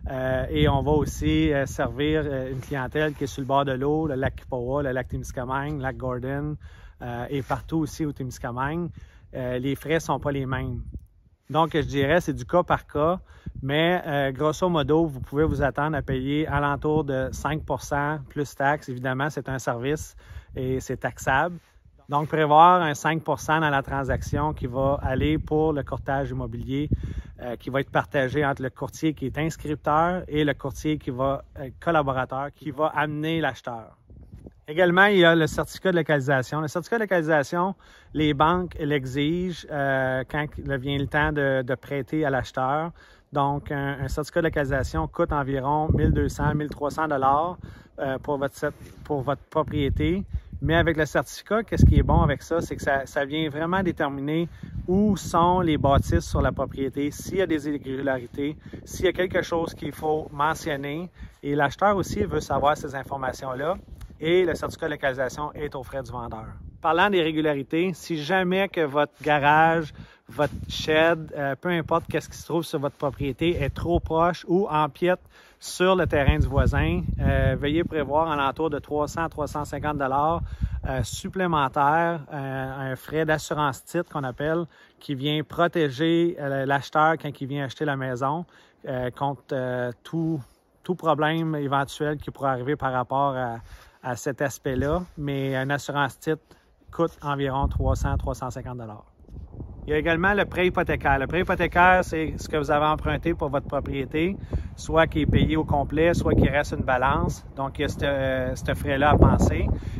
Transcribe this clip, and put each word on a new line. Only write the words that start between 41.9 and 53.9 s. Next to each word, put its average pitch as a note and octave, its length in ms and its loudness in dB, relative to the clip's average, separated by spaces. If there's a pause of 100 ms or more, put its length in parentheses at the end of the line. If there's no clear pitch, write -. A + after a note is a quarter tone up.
à C#3+ 60 2
l'acheteur. C3+ 640 -2 (420)
Donc, C#3+ 380 0
un, C#3 300 -4
un C3+ 60 -4
certificat D#3 340 -2
de E3+ 40 4
localisation C#3+ 600 0
coûte D#3+ 260 -2
environ C#3 600 0
mille D3+ 180 2
deux D3 180 0
cents, D3 240 0
mille D3 160 -2
trois C#3+ 220 -4
cents D#3 160 -2
dollars, D3 500 2 (420)
euh, C3+ 200 -2
pour D3 180 -2
votre C#3 180 -4
set-, D3 180 -2 (300)
pour D3 200 -2
votre C#3 180 -2
propriété. D3+ 840 0 (380)
Mais D3 140 2
avec E3 200 4
le D#3 100 2
certificat, G3 580 -2
qu'est-ce - 220 2
qui - 120 6
est - 60 6
bon D#3 180 2
avec D3 200 0
ça, E3 200 -2
c'est E3 140 -6
que E3 80 -10
ça, C#3 220 0
ça C#3+ 200 -2
vient D#3 240 -2
vraiment E3 340 -2
déterminer D#3 640 -2 (400)